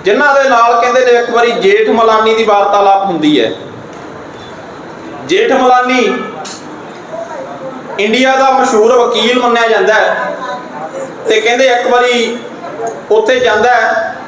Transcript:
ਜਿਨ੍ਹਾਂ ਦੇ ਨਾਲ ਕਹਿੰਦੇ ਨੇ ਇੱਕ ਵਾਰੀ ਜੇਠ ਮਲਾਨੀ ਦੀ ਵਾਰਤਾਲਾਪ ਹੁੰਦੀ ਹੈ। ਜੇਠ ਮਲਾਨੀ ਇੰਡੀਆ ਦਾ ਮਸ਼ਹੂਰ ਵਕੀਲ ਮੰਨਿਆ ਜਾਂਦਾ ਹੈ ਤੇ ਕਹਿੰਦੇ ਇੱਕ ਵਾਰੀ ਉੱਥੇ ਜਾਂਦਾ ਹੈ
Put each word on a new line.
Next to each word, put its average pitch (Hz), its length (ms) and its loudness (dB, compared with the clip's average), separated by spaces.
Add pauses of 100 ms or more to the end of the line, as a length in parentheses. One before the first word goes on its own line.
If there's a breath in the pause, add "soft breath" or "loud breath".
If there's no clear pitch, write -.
ਜਿਨ੍ਹਾਂ 277 400 2
ਦੇ 269 60 2
ਨਾਲ 233 320 4
ਕਹਿੰਦੇ 247 240 2
ਨੇ 247 60 4
ਇੱਕ 240 180 2
ਵਾਰੀ 233 220 2
ਜੇਠ 202 380 2
ਮਲਾਨੀ 220 460 2
ਦੀ 220 80 2
ਵਾਰਤਾਲਾਪ 196 640 2
ਹੁੰਦੀ 151 400 0
ਹੈ। 110 60 -2 (1700)
ਜੇਠ 202 260 2
ਮਲਾਨੀ 254 680 2 (1800)
ਇੰਡੀਆ 254 360 2
ਦਾ 262 160 2
ਮਸ਼ਹੂਰ 240 420 4
ਵਕੀਲ 240 460 2
ਮੰਨਿਆ 233 280 0
ਜਾਂਦਾ 208 260 2
ਹੈ - 420 -2 (960)
ਤੇ 214 120 4
ਕਹਿੰਦੇ 240 260 2
ਇੱਕ 247 200 2
ਵਾਰੀ 240 500 0 (720)
ਉੱਥੇ 220 280 2
ਜਾਂਦਾ 226 300 2
ਹੈ - 460 0 (120)